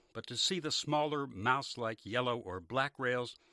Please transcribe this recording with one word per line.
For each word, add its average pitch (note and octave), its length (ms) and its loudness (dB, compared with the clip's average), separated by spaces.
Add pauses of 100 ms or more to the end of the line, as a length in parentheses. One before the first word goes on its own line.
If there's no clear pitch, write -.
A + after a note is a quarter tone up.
(140)
but A2+ 140 -8
to B2 100 -6
see F#3 220 2
the D3+ 120 -2
smaller, D3 560 2
mouse-like A#2 800 0
yellow A#2+ 320 2
or F#2 240 -6
black B2+ 360 -2
rails B2 380 0 (180)